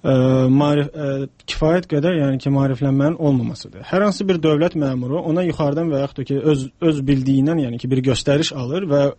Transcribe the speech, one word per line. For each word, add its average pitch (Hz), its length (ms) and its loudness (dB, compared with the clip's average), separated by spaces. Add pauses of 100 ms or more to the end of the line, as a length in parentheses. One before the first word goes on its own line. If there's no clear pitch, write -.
e, 139 100 2 (460)
marif-, 147 340 0
e, 147 160 -6 (400)
kifayət 175 400 0
qədər, 160 300 0
yəni 135 220 0
ki, 139 120 0
maariflənmənin 139 640 0
olmamasıdır. 123 720 -2
Hər 196 180 2
hansı 202 220 -2
bir 180 160 2
dövlət 160 340 2
məmuru 135 460 -4
ona 170 240 0
yuxarıdan 156 420 -2
və 139 140 0
yaxud 135 180 -8
da 120 80 -8
ki, 139 80 0 (140)
öz, 131 160 -2 (120)
öz 156 280 0
bildiyindən, 135 580 2
yəni 117 160 -6
ki, 127 80 -4
bir 131 220 2
göstəriş 147 420 0
alır 143 380 -4
və 143 100 4 (160)